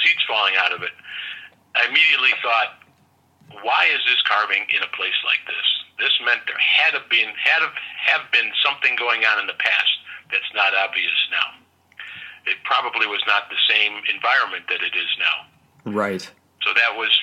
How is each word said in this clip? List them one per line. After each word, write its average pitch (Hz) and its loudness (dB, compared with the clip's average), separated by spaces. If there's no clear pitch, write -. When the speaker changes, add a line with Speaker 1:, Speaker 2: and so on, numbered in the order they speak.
Speaker 1:
seeds - 2
falling 98 2
out 90 0
of 90 -10
it. 87 -6
I 120 2
immediately 135 4
thought, 113 0
"Why 156 2
is 131 -2
this 123 2
carving 104 0
in - -2
a - -8
place 95 -4
like - 0
this?" - -4
This - 2
meant 120 0
there - -2
had 151 4
to 135 -4
been, 107 0
had 160 2
to 147 -2
have - 0
been 113 2
something 139 0
going 117 0
on 107 4
in 98 -4
the - -6
past - 2
that's - -4
not 98 2
obvious 98 -2
now. - -4
It - -2
probably 113 0
was 101 -2
not 104 2
the 104 -8
same 107 2
environment 101 0
that 87 -2
it - -6
is 87 -4
now. - -6
Speaker 2:
Right. 101 -2
Speaker 1:
So 104 0
that 113 2
was, 113 -2